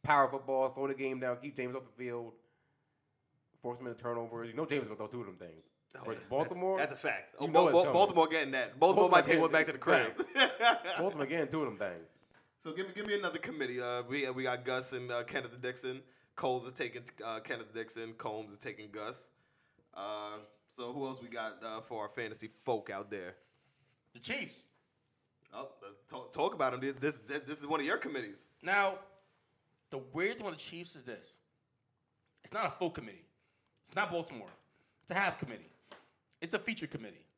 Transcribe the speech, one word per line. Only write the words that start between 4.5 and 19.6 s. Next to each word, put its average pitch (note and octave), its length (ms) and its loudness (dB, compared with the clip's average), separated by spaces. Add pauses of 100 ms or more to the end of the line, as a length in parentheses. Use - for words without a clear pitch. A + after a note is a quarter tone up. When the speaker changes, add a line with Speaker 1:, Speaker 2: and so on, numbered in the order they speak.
Speaker 1:
know D3+ 120 -4
James C3+ 200 -2
gonna G#2+ 120 -10
throw G#2+ 100 -6
two B2 120 -8
of G#2 60 -8
them F2+ 100 -12
things. E2 340 -18 (260)
Speaker 2:
Oh, - 80 -14
Speaker 1:
Whereas A2 160 -6
Speaker 2:
yeah. - 100 -18
Speaker 1:
Baltimore, F3+ 480 0
Speaker 2:
That's, D3 120 0
that's C3+ 140 -10
a - 40 0
fact. G2 320 -4
Speaker 1:
you D3 80 0
Speaker 2:
Oh, - 20 -2
Speaker 1:
know E3 140 10
Speaker 2:
Ba-, D#3+ 60 8
Speaker 1:
it's - 80 4
Speaker 2:
Ba-, - 20 -
Speaker 1:
coming. D#3 140 4
Speaker 2:
Baltimore F3 340 8
getting D#3 240 0
that. B2 260 0
Baltimore F3+ 300 10
Speaker 1:
Baltimore F3+ 140 12
Speaker 2:
might E3 100 4
take E3 80 8
one E3 100 6
back D#3 160 6
to D#3 60 -2
Speaker 1:
getting C#3 420 4
Speaker 2:
the - 100 -2
crib. C4 340 6
Speaker 1:
facts. A#3 340 6
Speaker 2:
<laughs> E3+ 60 -2
Speaker 1:
Baltimore E3 280 0
getting D3+ 240 2
two D#3+ 120 0
of - 40 2
them G#2+ 120 -6
things. F2 320 -6 (520)
Speaker 2:
So D#3 100 -8
give F#3 140 -4
me, F#3 80 -12
give G3+ 120 -6
me G#3 80 -2
another F3 240 -2
committee. B2+ 420 -4
Uh, B2 280 -2
we, C3+ 220 -2
we C3 140 -4
got B2 200 -2
Gus B2+ 280 -2
and, B2 180 -8
uh, A#2+ 140 -2
Kenneth B2+ 380 -6
Dixon. B2+ 400 -6 (340)
Coles B2+ 300 0
is B2+ 80 -12
taking, A#2+ 280 -6 (220)
uh, A2+ 160 -6
Kenneth A2 340 -8
Dixon. A2+ 440 -8
Combs G#2+ 340 -8
is G2+ 60 -18
taking G#2 340 -12
Gus. G#2+ 380 -10 (640)